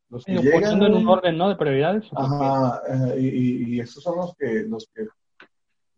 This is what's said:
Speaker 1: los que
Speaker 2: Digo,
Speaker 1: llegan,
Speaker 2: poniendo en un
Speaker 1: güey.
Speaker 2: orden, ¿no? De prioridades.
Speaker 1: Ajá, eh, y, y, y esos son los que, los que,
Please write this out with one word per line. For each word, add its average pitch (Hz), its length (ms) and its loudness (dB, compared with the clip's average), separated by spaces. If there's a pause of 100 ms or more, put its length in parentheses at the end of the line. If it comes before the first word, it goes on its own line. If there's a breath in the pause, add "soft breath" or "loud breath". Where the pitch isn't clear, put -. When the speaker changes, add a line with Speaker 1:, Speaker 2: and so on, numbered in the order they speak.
Speaker 1:
los 123 160 -12
que 190 80 -6
Speaker 2:
Digo, 180 120 0
Speaker 1:
llegan, 160 160 6
Speaker 2:
poniendo 208 260 4
en 214 80 6
un - 100 4
Speaker 1:
güey. 185 140 6
Speaker 2:
orden, 165 200 0
¿no? 185 100 2
De 190 80 0
prioridades. 156 480 0 (100)
Speaker 1:
Ajá, 135 760 0
eh, 131 320 -2
y, 131 80 0
y, 123 480 -2
y 120 40 -4
esos 120 220 -14
son 170 140 -4
los 180 180 -8
que, 113 300 -4
los - 300 -10
que, 110 120 -10 (920)